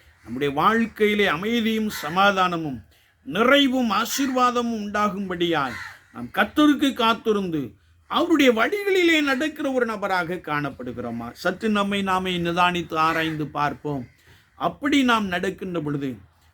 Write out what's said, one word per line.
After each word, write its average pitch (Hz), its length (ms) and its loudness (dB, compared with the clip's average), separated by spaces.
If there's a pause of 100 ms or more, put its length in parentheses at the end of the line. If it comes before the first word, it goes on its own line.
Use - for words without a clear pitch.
(240)
நம்முடைய 135 300 -4
வாழ்க்கையிலே 208 720 2
அமைதியும் 214 640 0
சமாதானமும் 175 920 0 (420)
நிறைவும் 254 680 2
ஆசீர்வாதமும் 240 920 0
உண்டாகும்படியாய் 180 920 -2 (400)
நாம் 120 200 -12
கர்த்தருக்கு 269 600 2
காத்திருந்து 208 800 -2 (360)
அவருடைய 285 440 4
வழிகளிலே 339 680 2
நடக்கிற 285 500 -2
ஒரு 247 140 0
நபராக 190 500 -2
காணப்படுகிறோமா? 123 960 -6
சற்று 185 380 -4
நம்மை 202 320 0
நாமே 185 360 0
நிதானித்து 175 580 0
ஆராய்ந்து 160 520 0
பார்ப்போம். 143 600 -4 (480)
அப்படி 285 480 0
நாம் 226 240 2
நடக்கின்ற 180 540 -4
பொழுது, 143 340 -4 (380)